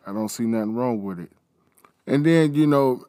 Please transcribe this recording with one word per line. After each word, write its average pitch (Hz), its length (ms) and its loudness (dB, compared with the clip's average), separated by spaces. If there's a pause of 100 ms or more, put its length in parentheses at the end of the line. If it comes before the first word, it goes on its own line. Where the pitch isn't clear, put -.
I 98 80 -14
don't 107 160 -6
see - 140 -8
nothing 110 320 -2
wrong 117 300 -4
with 92 160 -10
it. 80 100 -16 (760)
And 143 220 0
then, 160 260 4
you 151 140 2
know, 139 420 2